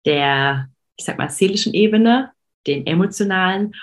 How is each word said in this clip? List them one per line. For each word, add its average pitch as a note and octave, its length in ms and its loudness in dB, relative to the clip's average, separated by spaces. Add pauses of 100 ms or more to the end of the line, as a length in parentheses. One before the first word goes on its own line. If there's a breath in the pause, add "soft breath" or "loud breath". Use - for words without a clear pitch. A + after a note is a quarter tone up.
der, C#3 640 0 (260)
ich - 100 -16
sag C#3+ 120 -6
mal, D3 120 -4
seelischen G3 440 -2
Ebene, A3+ 580 2 (360)
dem C#3 180 -4
emotionalen F#3+ 960 -2